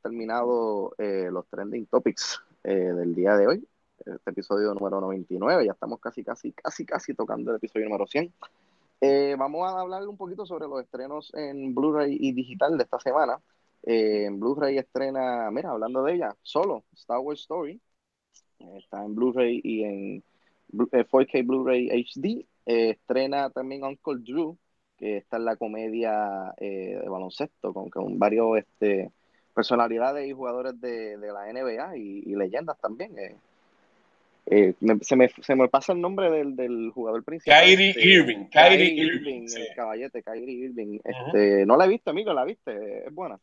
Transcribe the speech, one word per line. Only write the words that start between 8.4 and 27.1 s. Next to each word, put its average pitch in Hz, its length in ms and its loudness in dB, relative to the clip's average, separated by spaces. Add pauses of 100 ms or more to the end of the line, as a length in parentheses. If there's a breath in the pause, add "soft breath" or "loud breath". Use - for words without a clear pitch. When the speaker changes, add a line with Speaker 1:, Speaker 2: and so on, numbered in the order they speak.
Speaker 1:
Eh, 139 380 2
vamos 147 340 -4
a 185 80 -6
hablar 185 280 -8
un 202 100 -14
poquito 190 280 -12
sobre 160 220 -10
los 135 140 -8
estrenos 135 540 -12
en 139 380 -6
Blu-ray 147 460 0
y 135 140 0
digital 127 440 0
de 123 60 2
esta - 160 -4
semana. 135 400 0 (460)
Eh, 107 400 2
en 101 160 -6
Blu-ray 139 360 0
estrena, 127 760 -4
mira, 147 180 -6
hablando 123 340 -2
de 165 120 0
ella, 120 260 -4
Solo, 151 420 -2 (100)
Star - 260 -6
Wars 143 220 -8
Story. 170 380 -10 (800)
Eh, 95 180 -20
está 101 280 -14
en 104 100 -10
Blu-ray 123 480 0
y 110 200 -4
en 98 400 -8 (440)
Blu-, 117 240 -2
eh, 123 140 2
four 131 200 4
K 135 180 -2
Blu-ray 127 480 0
H 123 280 -2
D. 208 260 -4 (200)
Eh, 117 260 2
estrena 135 600 -2
también 135 340 -10
Uncle 135 340 -8
Drew, 151 380 -6 (400)
que 104 200 -6
esta 113 200 -8
es 117 60 -4
la 113 120 -2
comedia, 107 1000 -4
eh, 98 440 -8
de - 80 -8
baloncesto, 95 640 -10